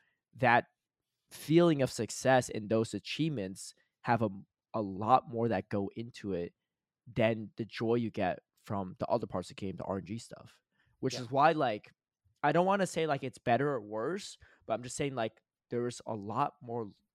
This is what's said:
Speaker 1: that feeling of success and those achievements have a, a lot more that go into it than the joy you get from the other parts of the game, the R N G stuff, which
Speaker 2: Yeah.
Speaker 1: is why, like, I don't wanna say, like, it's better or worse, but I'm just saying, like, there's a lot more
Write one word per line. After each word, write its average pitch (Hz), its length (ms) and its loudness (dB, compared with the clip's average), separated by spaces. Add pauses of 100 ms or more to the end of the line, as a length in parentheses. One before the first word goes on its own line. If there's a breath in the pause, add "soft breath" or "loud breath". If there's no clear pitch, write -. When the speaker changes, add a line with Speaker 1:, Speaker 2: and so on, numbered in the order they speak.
(380)
Speaker 1:
that 120 280 6 (640)
feeling 165 500 4
of 127 100 4
success 127 580 2
and 104 200 -6
those 113 240 2
achievements 107 800 -4 (280)
have 117 200 2
a, 107 80 2 (440)
a 113 80 -2
lot 104 480 2
more 117 180 0
that 95 220 -2
go 101 260 -2
into 113 380 -8
it 87 200 -4 (640)
than 110 400 0
the 120 80 -8
joy 113 320 0
you 117 160 -2
get 90 280 -2 (260)
from 98 340 -6
the - 80 -2
other 110 200 0
parts 92 220 -6
of - 60 -18
the 101 100 -8
game, 90 120 -6
the - 80 -10
R 98 140 -4
N 85 60 -8
G 107 120 -10
stuff, - 420 -18 (400)
which 127 140 -2
Speaker 2:
Yeah. 123 80 -6
Speaker 1:
is 117 100 -10
why, 147 220 6
like, 123 400 -2 (500)
I 147 80 4
don't 175 140 4
wanna 196 220 2
say, 160 200 -2
like, 143 160 -2
it's 127 140 -8
better 127 320 2
or 127 120 -2
worse, 113 560 -6 (280 soft breath)
but 113 80 -2
I'm 117 100 -2
just 123 120 -12
saying, 139 200 -2
like, 113 260 -4 (280)
there's 120 360 -4
a 113 100 -4
lot 110 460 -4
more 117 300 -8 (240)